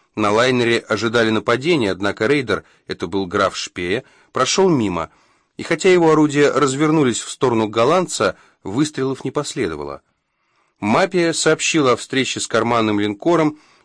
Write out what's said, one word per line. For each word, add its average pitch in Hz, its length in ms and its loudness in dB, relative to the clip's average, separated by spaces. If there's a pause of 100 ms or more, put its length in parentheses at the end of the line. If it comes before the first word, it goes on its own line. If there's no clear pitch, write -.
(160)
На 104 160 0
лайнере 117 460 2
ожидали 113 520 0
нападения, 117 640 0
однако 98 340 -2
рейдер, 120 380 -2 (240)
это 85 180 -8
был 98 200 -4
граф 92 300 0
Шпея, 92 460 -6 (300)
прошёл 185 360 0
мимо, 98 420 -2 (460)
и 92 60 -12
хотя 170 300 2
его 165 180 6
орудия 147 400 4
развернулись 139 720 0
в - 100 -12
сторону 113 380 0
голландца, 117 680 0 (280)
выстрелов 131 600 -4
не 135 60 -6
последовало. 80 720 -6 (800)
«Маппия» 170 520 0
сообщила 151 600 0
о 110 40 2
встрече - 440 -4
с - 80 -8
карманным 113 500 0
линкором, 151 640 0 (240)